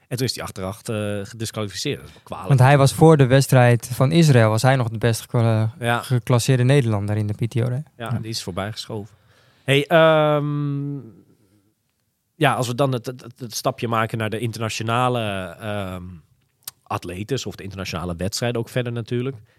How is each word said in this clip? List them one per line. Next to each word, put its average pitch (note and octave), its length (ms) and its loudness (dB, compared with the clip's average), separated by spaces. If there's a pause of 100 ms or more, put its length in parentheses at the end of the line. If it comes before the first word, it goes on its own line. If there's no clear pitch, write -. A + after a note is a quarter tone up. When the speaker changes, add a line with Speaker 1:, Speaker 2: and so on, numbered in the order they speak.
Speaker 1:
En B2+ 80 -6
toen B2 100 -2
is - 80 -2
hij D#2 100 -8
achteraf, F#2 440 -8
eh, G#2 340 -4
gedisqualificeerd. A2 760 -6
Dat - 100 -20
is - 60 -20
wel - 80 -20
kwalijk. E2+ 260 -12
Speaker 2:
Want C3+ 120 4
hij C3+ 180 6
was C3+ 140 4
voor D#3+ 240 6
de C#3 100 6
wedstrijd B2 680 4
van C3+ 200 0
Israël, C#3 380 6
was A2 120 0
hij C3+ 140 4
nog A#2 120 0
de A2 100 -6
best A2+ 220 0
gekla-, A2 580 0
Speaker 1:
Ja. A#2 200 0
Speaker 2:
geclasseerde B2 640 2
Nederlander A2 540 2
in G#2+ 100 -2
de A2 200 -4
P A2 40 -4
T - 60 -6
O. - 80 0
Hè? B2 100 -2
Speaker 1:
Ja, C#3+ 80 -6 (140)
Speaker 3:
Ja. A2+ 220 -6
Speaker 1:
die A2+ 120 -8
is A2 120 -8
voorbij G2 300 -6
geschoven. G#2+ 420 -12 (500)
Hey, C#3 220 2
ehm, D3 1080 2 (1400)
ja, C#3 200 2
als A#2 120 -2
we B2 80 -4
dan C3 180 0
het, A#2+ 140 -6
het, B2+ 160 -12
het, A#2+ 180 -18
het A#2 140 -14
stapje B2 340 -4
maken A2+ 300 0
naar G#2+ 120 -2
de A2 80 -6
internationale, A2 1200 -4
ehm, G2 420 -8 (800)
atletes G#2+ 640 -6
of G2+ 80 -10
de - 80 -18
internationale F2+ 540 -8
wedstrijden A#2 440 -4
ook A2+ 80 -8
verder B2 240 -4
natuurlijk. B2 440 -6 (220)